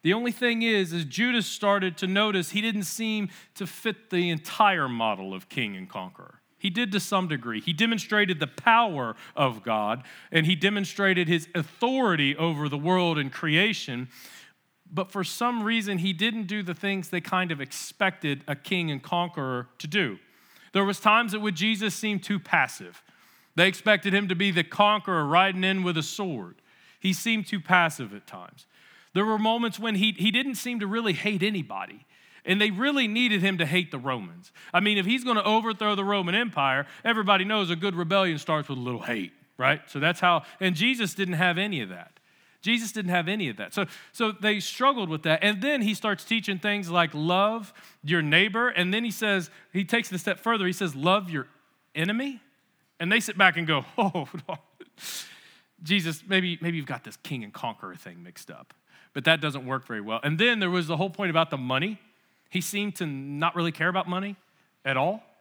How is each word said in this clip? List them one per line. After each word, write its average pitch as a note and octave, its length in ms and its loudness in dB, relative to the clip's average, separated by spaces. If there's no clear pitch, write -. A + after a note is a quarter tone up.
The F3 120 4
only A#3+ 180 0
thing A#3 300 0
is, G3+ 320 2
as E3+ 100 -2
Judas G#3+ 420 0
started G3 520 0
to F#3+ 80 -2
notice, G3 440 2
he G#3 120 -2
didn't G#3+ 220 -2
seem G#3+ 440 -2
to F#3+ 120 -8
fit - 440 -6
the F3 200 2
entire E3 580 2
model G#2 460 -2
of F#2 160 -12
king G#2+ 260 -4
and F#2 120 -12
conqueror. F#2 520 -14
He G3 80 -2
did G3 240 -2
to G3+ 80 0
some F#3 260 0
degree. A#2 360 -4
He F3 100 -4
demonstrated G#3 640 0
the D3+ 80 -2
power F3 720 2
of A#2+ 280 0
God, A2 420 0
and D#3+ 140 4
he F3+ 100 4
demonstrated F#3+ 720 2
his E3 280 0
authority F3+ 840 2
over D#3 320 0
the C#3 80 -4
world E3+ 400 2
and C3+ 160 -2
creation. D#3 760 0
But F#3 180 -4
for F#3+ 140 -4
some A#3+ 380 -2
reason, G#3 360 0
he F#3+ 140 0
didn't G#3+ 360 -2
do G#3 140 -4
the F3 120 -6
things F#3+ 340 -4
they F3 140 -4
kind F#3 280 -2
of C#3+ 120 -6
expected - 840 -4
a C#3+ 80 -4
king E3+ 360 -2
and C#3 120 -6
conqueror C#3 680 -4
to - 80 -12
do. D3 320 0
There G3 100 4
was G3 160 -2
times A3 320 4
that G#3+ 80 -4
when G#3 140 -2
Jesus G#3 400 -2
seemed G#3 280 -2
too G#3 160 -2
passive. B2 640 -2
They F3 120 6
expected G3 460 2
him G3 160 2
to F#3 60 0
be G3 160 2
the E3+ 120 2
conqueror G3 600 2
riding F#3 400 4
in F#3+ 180 2
with F3+ 140 0
a D#3+ 60 -2
sword. C#3+ 540 -6
He F#3 140 2
seemed A3 320 -2
too G3 140 -4
passive D3+ 540 2
at G2+ 120 -18
times. - 400 -18
There G3 100 2
were A3 140 2
moments A3+ 400 0
when A3 160 -2
he, G#3 180 2
he F#3 180 2
didn't B3+ 260 0
seem A#3+ 240 -6
to G3+ 60 -2
really G#3+ 280 0
hate G3 280 0
anybody. C3 640 -4
And G3 100 4
they G#3+ 120 4
really C4 340 2
needed G#3+ 340 2
him F#3+ 180 2
to E3 60 2
hate E3 280 0
the C#3+ 60 -6
Romans. G#2 520 -6
I F3 60 6
mean, G#3 180 2
if F3+ 80 0
he's B3 160 0
gonna A3+ 220 0
overthrow G#3+ 500 2
the G3 100 -2
Roman G3 300 0
Empire, C#3+ 500 0
everybody G#3 400 2
knows G3+ 260 0
a E3+ 60 0
good F#3 180 -2
rebellion E3+ 440 0
starts D3+ 300 -2
with C#3 80 -6
a C3 40 -8
little A#2+ 220 -6
hate, G#2+ 300 -4
right? C3+ 300 2
So C#3+ 140 -8
that's E3 180 2
how, F3 240 4
and F#3 160 2
Jesus A3+ 400 0
didn't F#3+ 200 -2
have F3 240 2
any G3 220 -2
of F#2+ 100 -6
that. F2 280 -18
Jesus A3+ 300 0
didn't F#3 220 -4
have F3 160 2
any G3 220 -2
of G2 80 -8
that. F#2+ 140 -10
So, G3 140 0
so A3 220 -2
they G#3 260 0
struggled B3 500 0
with D#3 140 -4
that. D#3+ 220 2
And G3+ 180 2
then C#4+ 180 0
he G#3 140 0
starts G#3 300 -4
teaching G#3 340 -2
things G3+ 320 -2
like E3+ 240 4
love F#3+ 580 0
your D#3+ 180 2
neighbor. F#3+ 480 4
And F3+ 240 0
then A3+ 120 0
he A3 80 -2
says, G3 360 0
he F#3+ 120 0
takes A#3 260 0
it F#3 60 -6
a - 20 -4
step - 220 -4
further. A3+ 260 0
He F3+ 60 2
says, F3 240 -2
"Love F3+ 340 2
your C#3+ 160 -6
enemy." A3+ 460 -2
And F3 140 0
they A3+ 80 4
sit F#3+ 180 -8
back F#3 180 6
and E3+ 100 -2
go, D3 240 2
<laughs> - 60 -8
"Oh, F#3 320 0
no. E3 80 -6
Jesus, E3 420 -2
maybe, F3+ 340 0
maybe E3+ 160 -2
you've D3 80 -6
got C3 200 -10
this G#2+ 120 -16
king B2 280 -8
and G2+ 80 -16
conqueror G2+ 420 -10
thing F2 300 -18
mixed - 260 -20
up." B1+ 240 -18
But C3+ 100 -6
that D#3+ 160 6
doesn't C#3 240 -4
work B2+ 220 -4
very A2 160 -8
well. A2 200 -4
And D3 140 2
then A3+ 220 4
there F#3+ 100 0
was F3 200 0
the E3 80 -2
whole F#3 140 -2
point F#3+ 200 -4
about D#3+ 200 2
the C#3+ 60 -4
money. C3+ 420 -2
He F#3 100 -2
seemed G3+ 360 -4
to F3+ 100 -4
not C#3+ 480 -4
really E3+ 180 0
care E3 160 0
about F3+ 200 -2
money F#3+ 280 -6
at C3+ 120 0
all. F3 260 0